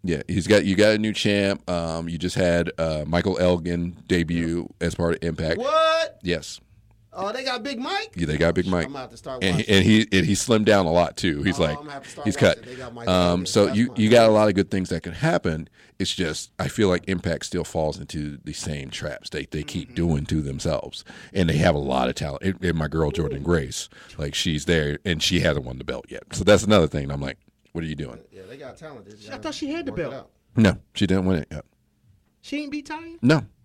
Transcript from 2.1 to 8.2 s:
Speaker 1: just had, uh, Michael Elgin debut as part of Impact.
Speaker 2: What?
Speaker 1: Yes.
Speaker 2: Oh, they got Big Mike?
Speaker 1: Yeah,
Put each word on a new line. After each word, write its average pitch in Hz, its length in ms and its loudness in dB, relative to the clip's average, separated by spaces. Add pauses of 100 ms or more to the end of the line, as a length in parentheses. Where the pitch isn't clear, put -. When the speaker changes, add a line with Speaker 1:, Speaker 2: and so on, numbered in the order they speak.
Speaker 1:
just 87 180 -4
had, 85 440 2
uh, 78 280 -2
Michael 87 320 0
Elgin 87 580 0 (100)
debut 85 760 -2
as 87 140 -2
part 85 200 0
of 82 80 -6
Impact. 82 360 -2
Speaker 2:
What? 320 640 0
Speaker 1:
Yes. - 360 -4 (540)
Speaker 2:
Oh, 190 200 -6
they 262 120 -8
got 247 200 -4
Big 269 140 -6
Mike? 392 360 -6
Speaker 1:
Yeah, 85 120 -4